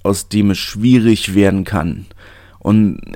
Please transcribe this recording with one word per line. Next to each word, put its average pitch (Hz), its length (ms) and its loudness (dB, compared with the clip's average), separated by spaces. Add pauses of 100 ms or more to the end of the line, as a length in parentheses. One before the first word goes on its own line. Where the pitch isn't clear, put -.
aus 98 280 -4
dem 101 200 2
es 92 80 -2
schwierig 113 760 0
werden 98 300 2
kann. 87 420 -6 (520)
Und 107 420 0 (140)